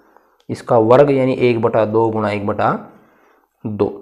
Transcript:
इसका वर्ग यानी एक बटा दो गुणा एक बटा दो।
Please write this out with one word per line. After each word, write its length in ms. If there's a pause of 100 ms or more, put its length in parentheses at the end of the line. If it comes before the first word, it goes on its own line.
(500)
इसका 300
वर्ग 320
यानी 280
एक 220
बटा 260
दो 220
गुणा 220
एक 160
बटा 240 (920)
दो। 220 (140)